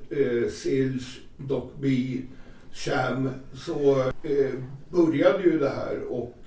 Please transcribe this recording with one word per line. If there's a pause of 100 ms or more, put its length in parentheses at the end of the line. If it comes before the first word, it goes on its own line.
eh,
Silge, (320)
Doc (160)
B, (560)
Sham, (240)
så,
eh, (360)
började
ju
det
här
och,